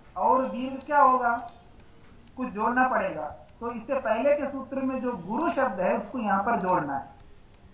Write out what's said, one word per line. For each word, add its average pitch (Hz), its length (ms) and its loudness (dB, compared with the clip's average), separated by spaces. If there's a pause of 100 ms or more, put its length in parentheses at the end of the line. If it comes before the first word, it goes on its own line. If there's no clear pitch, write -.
(160)
और 247 300 2
दीर्घ 254 380 -6
क्या 294 160 4
होगा, 247 360 4 (1000)
कुछ 254 120 -4
जोड़ना 233 400 2
पड़ेगा। 160 460 -2 (260)
तो 233 100 -6
इससे 240 300 -6
पहले 254 340 2
के 294 120 0
सूत्र 262 300 -8
में 262 240 -2
जो 240 120 -2
गुरु 214 400 -2
शब्द 226 280 0
है 185 160 2
उसको - 220 -6
यहां 202 240 0
पर 226 160 2
जोड़ना 175 380 0
है, - 120 -8 (640)